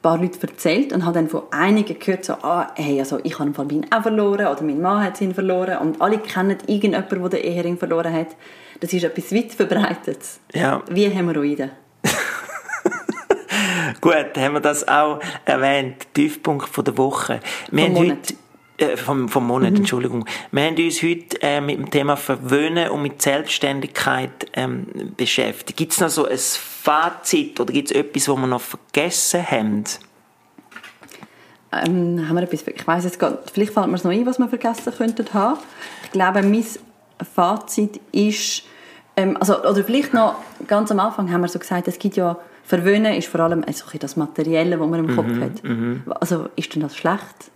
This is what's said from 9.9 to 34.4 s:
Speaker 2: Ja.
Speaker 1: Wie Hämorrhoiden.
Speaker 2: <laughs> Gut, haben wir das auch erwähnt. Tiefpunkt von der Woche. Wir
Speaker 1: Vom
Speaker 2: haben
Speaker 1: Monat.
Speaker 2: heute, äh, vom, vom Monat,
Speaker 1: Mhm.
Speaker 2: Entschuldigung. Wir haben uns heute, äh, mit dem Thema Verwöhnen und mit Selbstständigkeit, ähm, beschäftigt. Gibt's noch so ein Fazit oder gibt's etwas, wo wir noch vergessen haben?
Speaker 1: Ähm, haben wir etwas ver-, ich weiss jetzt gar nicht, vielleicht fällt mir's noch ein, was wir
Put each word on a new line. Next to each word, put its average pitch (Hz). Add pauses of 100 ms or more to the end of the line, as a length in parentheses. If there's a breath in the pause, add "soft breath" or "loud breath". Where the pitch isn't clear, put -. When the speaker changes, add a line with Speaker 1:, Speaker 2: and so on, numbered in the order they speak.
Speaker 2:
Ja. -
Speaker 1:
Wie 185
Hämorrhoiden. 151 (320)
Speaker 2:
<laughs> -
Gut, 170 (240)
haben 139
wir 147
das 147
auch 151 (240 loud breath)
erwähnt. 135
Tiefpunkt 147
von -
der 139
Woche. 131 (300 loud breath)
Wir 151
Speaker 1:
Vom 185
Speaker 2:
haben 175
Speaker 1:
Monat. 143 (600)
Speaker 2:
heute, 151
äh, -
vom, 135
vom 123
Monat, 123
Speaker 1:
Mhm. 208
Speaker 2:
Entschuldigung. 123 (280 loud breath)
Wir 139
haben 160
uns 165
heute, 170
äh, 147
mit 143
dem 139
Thema 143
Verwöhnen 143
und 147
mit 139
Selbstständigkeit, 139 (240)
ähm, 127 (320)
beschäftigt. -
Gibt's -
noch 170
so 147
ein 131
Fazit -
oder 127
gibt's 139
etwas, 147
wo 139
wir 131
noch 131
vergessen -
haben? 107 (1900 loud breath)
Speaker 1:
Ähm, 175
haben 165
wir 175
etwas 165
ver-, -
ich -
weiss 175
jetzt 180
gar 175
nicht, -
vielleicht 208
fällt 196
mir's 180
noch 175
ein, 220
was 254
wir 240